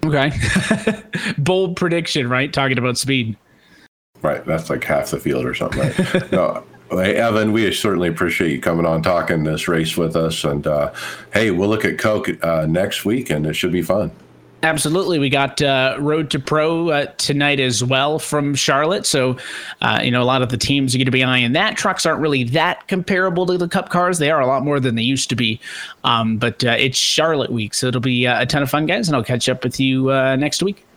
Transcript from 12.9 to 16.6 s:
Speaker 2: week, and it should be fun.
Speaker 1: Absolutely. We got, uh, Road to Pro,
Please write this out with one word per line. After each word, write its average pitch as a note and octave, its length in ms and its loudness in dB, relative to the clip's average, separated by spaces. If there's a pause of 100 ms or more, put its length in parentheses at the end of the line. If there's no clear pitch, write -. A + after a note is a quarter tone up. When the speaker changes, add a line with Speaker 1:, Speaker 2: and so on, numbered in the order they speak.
Speaker 2:
week, A#2+ 260 0
and D2+ 180 -2
it D#2 60 -4
should F2 180 -2
be F2 100 0
fun. E2+ 300 -2 (500)
Speaker 1:
Absolutely. D#3+ 560 0
We C#3 100 2
got, C3+ 320 0
uh, C3+ 380 2
Road D3+ 320 -2
to D3+ 80 -2
Pro, D#3+ 520 0